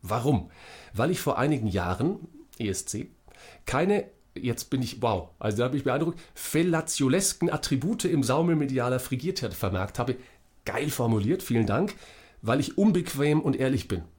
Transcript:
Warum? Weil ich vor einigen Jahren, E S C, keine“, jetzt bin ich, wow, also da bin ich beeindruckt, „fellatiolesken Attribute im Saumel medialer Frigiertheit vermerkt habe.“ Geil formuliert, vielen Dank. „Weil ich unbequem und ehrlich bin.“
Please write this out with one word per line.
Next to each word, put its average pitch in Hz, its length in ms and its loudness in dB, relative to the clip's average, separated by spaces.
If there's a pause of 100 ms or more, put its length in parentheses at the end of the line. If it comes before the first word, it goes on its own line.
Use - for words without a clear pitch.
Warum? 117 480 0 (440)
Weil 131 160 0
ich 185 100 -2
vor - 180 -2
einigen 123 300 2
Jahren, 92 520 0 (380)
E 110 100 -2
S - 180 -4
C, - 240 -8 (560)
keine“, 180 380 2 (300)
jetzt - 360 -4
bin 135 100 0
ich, - 220 -4
wow, 101 260 0 (100)
also 104 200 -2
da 120 100 2
bin 135 80 -2
ich 139 80 -4
beeindruckt, 151 340 0 (160)
„fellatiolesken 165 1160 0
Attribute 156 540 -2
im 160 160 2
Saumel 160 340 2
medialer 127 420 0
Frigiertheit 127 540 -4
vermerkt 95 460 -2
habe.“ 123 180 0 (480)
Geil 117 240 -2
formuliert, 113 540 2
vielen 113 240 2
Dank. 143 280 0 (460)
„Weil 120 200 2
ich - 180 -2
unbequem 156 640 4
und 135 140 2
ehrlich 131 320 0
bin.“ 85 160 -4 (140)